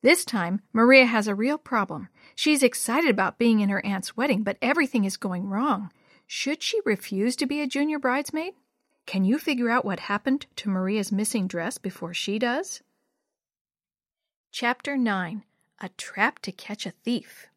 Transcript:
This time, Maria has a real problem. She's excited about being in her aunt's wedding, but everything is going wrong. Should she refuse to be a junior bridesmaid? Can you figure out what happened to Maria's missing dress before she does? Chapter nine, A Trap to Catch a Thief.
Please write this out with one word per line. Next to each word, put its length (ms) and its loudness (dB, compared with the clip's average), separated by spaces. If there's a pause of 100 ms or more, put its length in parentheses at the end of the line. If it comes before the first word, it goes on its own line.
This 220 6
time, 380 -2 (100)
Maria 320 8
has 240 0
a 60 0
real 240 -2
problem. 500 -4 (260)
She's 280 2
excited 480 2
about 260 0
being 240 4
in 80 2
her 160 -2
aunt's 320 -4
wedding, 260 0
but 200 -2
everything 420 2
is 140 -4
going 320 -6
wrong. 420 -2 (340)
Should 360 -6
she 240 -2
refuse 500 0
to 80 0
be 160 -2
a 60 -2
junior 320 0
bridesmaid? 560 -2 (500)
Can 200 -2
you 140 4
figure 300 0
out 160 2
what 160 -4
happened 460 -2 (100)
to 140 -4
Maria's 420 0
missing 340 -2
dress 300 -6
before 380 -10
she 240 -2
does? 440 -4 (1700)
Chapter 460 -4
nine, 460 -2 (380)
A 180 -8
Trap 400 -2
to 140 -12
Catch 340 -12
a 60 -10
Thief. 640 -8